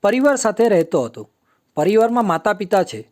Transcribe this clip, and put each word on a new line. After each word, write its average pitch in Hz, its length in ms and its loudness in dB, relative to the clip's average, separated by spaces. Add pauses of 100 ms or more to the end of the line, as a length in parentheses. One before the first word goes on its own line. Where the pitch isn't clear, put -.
પરિવાર 262 320 2
સાથે 226 320 0
રહેતો 175 340 0
હતો. 110 220 -10 (520)
પરિવારમાં 220 520 2
માતા 175 260 0
પિતા 190 300 0
છે. 110 160 -12 (120)